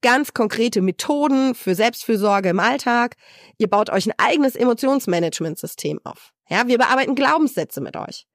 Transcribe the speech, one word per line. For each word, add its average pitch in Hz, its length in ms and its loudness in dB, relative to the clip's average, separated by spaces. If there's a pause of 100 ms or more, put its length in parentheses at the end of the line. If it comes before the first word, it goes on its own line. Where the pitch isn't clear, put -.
Ganz 254 320 2
konkrete 226 480 0
Methoden 269 760 0
für 185 180 -2
Selbstfürsorge 202 760 0
im 185 100 0
Alltag. 240 560 0 (420)
Ihr 214 100 2
baut 208 220 2
euch 190 160 0
ein 214 120 -4
eigenes 285 360 2
Emotionsmanagementsystem 170 1500 -2
auf. - 280 -18 (160)
Ja, 240 200 -2
wir 240 100 2
bearbeiten 262 380 2
Glaubenssätze 277 640 0
mit 113 160 -10
euch. - 380 -12